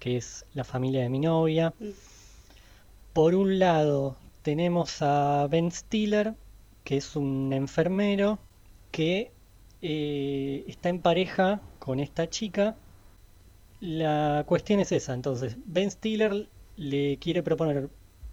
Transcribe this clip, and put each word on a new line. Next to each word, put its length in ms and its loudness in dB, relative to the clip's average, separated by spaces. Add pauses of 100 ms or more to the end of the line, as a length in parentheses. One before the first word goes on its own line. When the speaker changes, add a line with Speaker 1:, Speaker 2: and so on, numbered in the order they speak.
Speaker 1:
que 160 -2
es 280 -10 (100)
La 100 -6
familia 380 -2
de 60 0
mi 120 -2
novia. 580 2
Speaker 2:
Mm. 120 -10 (1200)
Speaker 1:
Por 240 6
un 240 2
lado 560 2 (260)
tenemos 600 0
a 460 2
Ben 220 2
Stiller, 640 -2 (500)
que 120 -2
es 200 -4
un 360 0
enfermero 840 0 (520)
que, 400 -2 (520)
eh, 840 -4
está 200 -4
en 120 -2
pareja 600 2 (180)
con 220 -4
esta 280 -4
chica. 480 -2 (1040)
La 680 0
cuestión 340 2
es 120 0
esa, 220 0
entonces, 420 -4 (100)
Ben 240 0
Stiller 580 -2 (280)
le 420 -2
quiere 240 -2
proponer 460 0 (440)